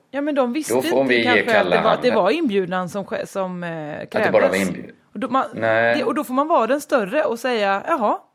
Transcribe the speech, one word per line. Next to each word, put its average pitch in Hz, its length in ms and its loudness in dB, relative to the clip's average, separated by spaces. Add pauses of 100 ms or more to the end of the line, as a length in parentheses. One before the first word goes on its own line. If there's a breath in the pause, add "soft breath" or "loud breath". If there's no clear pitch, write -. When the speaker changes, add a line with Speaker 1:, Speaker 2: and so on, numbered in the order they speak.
(100)
Speaker 1:
Ja, 269 100 -6
men 294 140 -2
de 247 180 0
visste 285 220 -4
Speaker 2:
Då 254 80 2
får - 180 2
Speaker 1:
inte 131 140 2
Speaker 2:
vi - 40 4
ge - 60 2
Speaker 1:
kanske - 180 4
att - 100 -2
Speaker 2:
kalla 196 240 2
Speaker 1:
det - 60 2
var, 220 80 2
att - 120 0
det 254 60 2
Speaker 2:
handen. 220 160 2
Speaker 1:
var 196 60 4
inbjudan 190 580 -2
som 202 160 -8
ske-, - 220 -8
som, 180 380 -8
eh, 170 60 -6
krävdes. 156 440 -10
Speaker 2:
Att 214 100 0
det 170 80 2
bara 101 160 6
var 180 80 2
inbjud- - 380 -2 (180)
Speaker 1:
Och 208 80 -8
då, 247 80 -4
man, 254 160 0 (100)
Speaker 2:
Nej. 113 440 2
Speaker 1:
det, - 60 0
och - 100 -2
då 277 100 -2
får 254 100 -8
man 285 140 2
vara 285 180 4
den 277 140 0
större 226 440 0
och 226 140 -2
säga, 208 480 0
"Jaha, 311 320 0 (160)